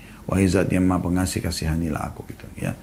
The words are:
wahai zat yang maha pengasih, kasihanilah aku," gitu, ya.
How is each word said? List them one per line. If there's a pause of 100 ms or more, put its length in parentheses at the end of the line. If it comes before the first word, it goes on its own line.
(280)
wahai
zat
yang
maha
pengasih,
kasihanilah
aku,"
gitu, (140)
ya.